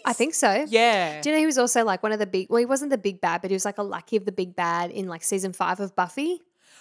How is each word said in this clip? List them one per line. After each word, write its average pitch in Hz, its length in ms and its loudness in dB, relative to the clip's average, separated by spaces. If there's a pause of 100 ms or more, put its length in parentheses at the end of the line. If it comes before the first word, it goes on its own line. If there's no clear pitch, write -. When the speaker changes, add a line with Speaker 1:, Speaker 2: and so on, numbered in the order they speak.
Speaker 1:
I - 80 0
think 294 220 0
so. 233 340 2
Speaker 2:
Yeah. 208 520 2
Speaker 1:
Do 277 100 -2
you 311 60 4
know 311 40 4
he 311 60 4
was 294 120 0
also, 240 260 2
like, 190 180 0
one 214 100 0
of 214 60 -2
the 208 80 -2
big, 185 240 -2
well, 233 80 4
he 240 80 4
wasn't 269 240 -2
the 262 80 2
big 196 220 -4
bad, 175 220 0
but 190 80 -6
he 196 40 2
was, 185 100 -2
like, 202 140 -4
a 208 40 -4
lackey 196 340 -4
of 196 80 0
the 202 80 -2
big 180 240 -6
bad 170 340 -2
in, 190 180 -8
like, 165 140 -12
season 190 300 -2
five 180 280 -2
of 196 140 -6
Buffy? 294 460 -2 (400)